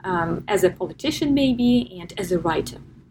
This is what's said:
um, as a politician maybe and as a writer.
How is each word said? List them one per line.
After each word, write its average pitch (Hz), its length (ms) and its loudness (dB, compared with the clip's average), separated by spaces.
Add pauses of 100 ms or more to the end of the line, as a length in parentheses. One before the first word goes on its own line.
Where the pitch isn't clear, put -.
um, 170 420 0
as 190 160 2
a 180 60 6
politician 277 640 -2
maybe 240 640 2
and 170 180 -14
as 180 140 -4
a 175 80 2
writer. 160 380 -2 (340)